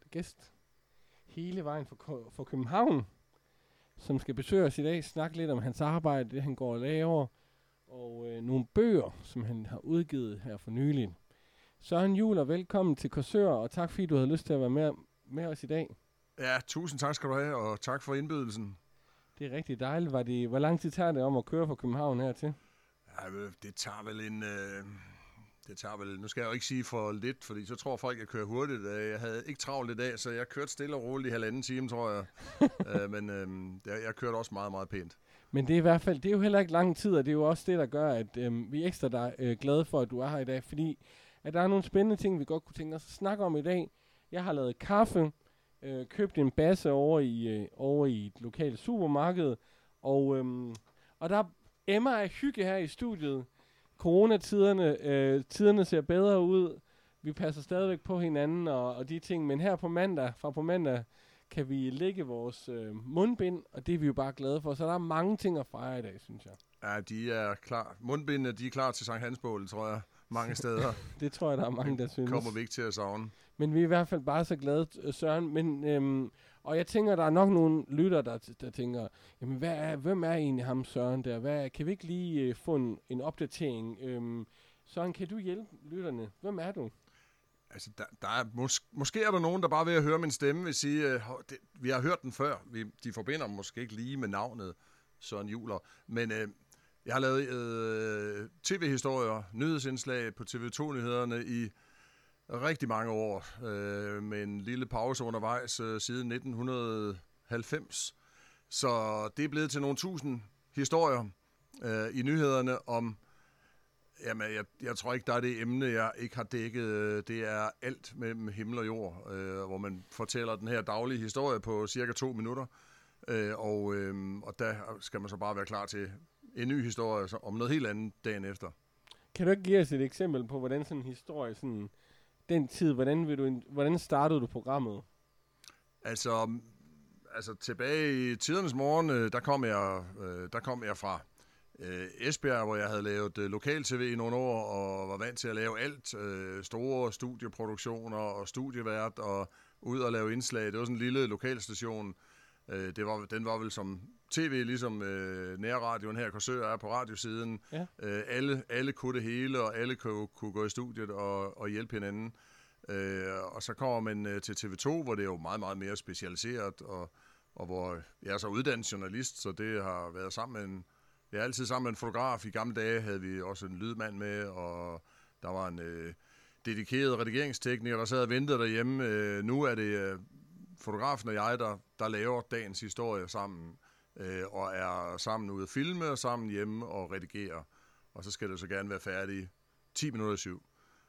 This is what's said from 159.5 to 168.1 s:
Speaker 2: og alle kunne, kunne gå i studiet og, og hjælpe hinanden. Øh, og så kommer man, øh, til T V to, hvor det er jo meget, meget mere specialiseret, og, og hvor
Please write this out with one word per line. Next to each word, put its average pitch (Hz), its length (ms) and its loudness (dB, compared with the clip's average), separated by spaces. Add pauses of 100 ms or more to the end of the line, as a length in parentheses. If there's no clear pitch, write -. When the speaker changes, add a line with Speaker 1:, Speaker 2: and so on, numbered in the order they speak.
Speaker 2:
og 110 140 0
alle 123 200 -2
kunne, 107 300 -4
kunne 104 260 -8
gå 107 120 0
i 104 60 -2
studiet 113 400 -6
og, 98 480 -4
og 104 100 -4
hjælpe 110 280 -4
hinanden. 107 380 -4 (540)
Øh, 95 640 -4
og 113 100 -10
så 113 120 -6
kommer 123 260 0
man, 107 260 -4
øh, 101 140 -4
til 101 160 -8
T - 80 -6
V 95 120 -8
to, 156 260 -2
hvor 123 120 -2
det 101 80 -2
er 98 40 0
jo 92 100 -4
meget, 85 240 -6
meget 98 180 -6
mere 98 180 -6
specialiseret, 98 840 -8
og, 90 300 -10 (420)
og 90 120 -10
hvor 90 320 -4 (240)